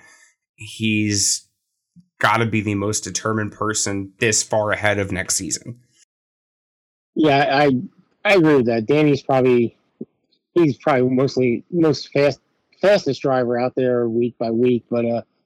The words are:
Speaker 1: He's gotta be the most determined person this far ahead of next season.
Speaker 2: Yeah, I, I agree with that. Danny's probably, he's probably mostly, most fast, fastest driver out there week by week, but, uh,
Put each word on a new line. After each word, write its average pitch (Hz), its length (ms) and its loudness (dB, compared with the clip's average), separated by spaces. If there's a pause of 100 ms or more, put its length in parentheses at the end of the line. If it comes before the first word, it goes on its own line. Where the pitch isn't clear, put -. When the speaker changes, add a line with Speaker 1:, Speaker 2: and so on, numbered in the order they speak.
(560)
Speaker 1:
He's 107 880 -4 (760)
gotta 113 260 2
be 107 160 -2
the 104 140 -4
most 101 280 -4
determined 107 480 -6
person 104 680 -6
this 110 220 0
far 107 300 -2
ahead 101 260 0
of 95 140 -4
next 92 240 -6
season. - 460 -10 (1300)
Speaker 2:
Yeah, 147 360 2
I, 143 200 4 (520)
I 208 120 4
agree 156 200 6
with 120 120 2
that. 117 180 -2
Danny's 143 360 2
probably, 127 560 2 (760)
he's 147 240 2
probably 127 320 0
mostly, 127 600 0
most 160 440 0
fast, 143 260 0 (420)
fastest 185 400 2
driver 123 380 0
out 127 160 -2
there 123 320 0
week 117 300 -2
by 117 120 -4
week, 120 400 0
but, 120 160 -2
uh, 117 180 -4 (220)